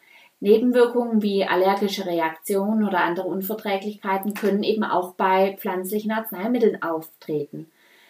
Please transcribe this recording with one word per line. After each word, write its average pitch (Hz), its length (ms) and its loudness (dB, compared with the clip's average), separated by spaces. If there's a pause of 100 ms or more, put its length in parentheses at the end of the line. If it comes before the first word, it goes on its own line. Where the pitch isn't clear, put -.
(400)
Nebenwirkungen 240 840 4
wie 196 240 0
allergische 190 640 0
Reaktionen 196 800 -2
oder 175 140 0
andere 175 260 -2
Unverträglichkeiten 196 1080 -4
können 202 300 0
eben 220 200 0
auch 180 300 -2
bei 190 460 2
pflanzlichen 202 520 -4
Arzneimitteln 220 720 0
auftreten. 160 880 -8 (400)